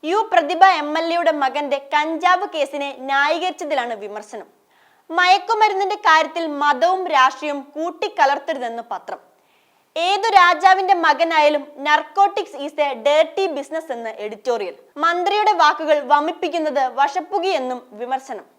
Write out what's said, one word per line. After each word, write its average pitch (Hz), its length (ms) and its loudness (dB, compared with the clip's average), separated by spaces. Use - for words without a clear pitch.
യു 415 300 -2
പ്രതിഭ 349 320 4
എം 302 320 2
എൽ 330 140 -2
എയുടെ 339 200 2
മകന്റെ 277 640 -4
കഞ്ചാവ് 330 640 2
കേസിനെ 285 440 -4
ന്യായീകരിച്ചതിലാണ് 285 960 -2
വിമർശനം. 208 640 -14
മയക്കുമരുന്നിന്റെ 392 840 2
കാര്യത്തിൽ 320 520 2
മതവും 294 600 0
രാഷ്ട്രീയവും 277 540 0
കൂട്ടിക്കലർത്തരുതെന്ന് 285 1160 -4
പത്രം. - 380 -12
ഏതു 392 320 0
രാജാവിന്റെ 370 640 4
മകനായാലും 311 760 2
narcotics 320 840 0
is 285 120 -10
a 285 200 -2
dirty 302 680 0
business 320 320 -10
എന്ന് 233 180 -10
എഡിറ്റോറിയൽ. 214 640 -6
മന്ത്രിയുടെ 359 540 0
വാക്കുകൾ 311 480 2
വമിപ്പിക്കുന്നത് 294 960 -2
വശപ്പുകയെന്നും 285 880 -2
വിമർശനം. 240 520 -8